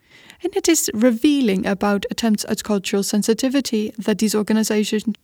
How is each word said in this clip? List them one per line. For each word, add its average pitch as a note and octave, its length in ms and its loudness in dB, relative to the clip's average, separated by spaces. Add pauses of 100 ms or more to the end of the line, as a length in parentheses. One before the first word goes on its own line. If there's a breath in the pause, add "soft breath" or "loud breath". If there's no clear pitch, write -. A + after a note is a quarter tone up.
(420 loud breath)
And F4+ 140 -4
it F#4 140 0
is D#4+ 240 2
revealing A#3 720 2
about G3+ 440 0
attempts G#3+ 380 0
at - 160 -4
cultural G3+ 400 -2
sensitivity A3+ 920 0
that G#3+ 220 -2
these G#3+ 140 2
organizations G#3+ 920 0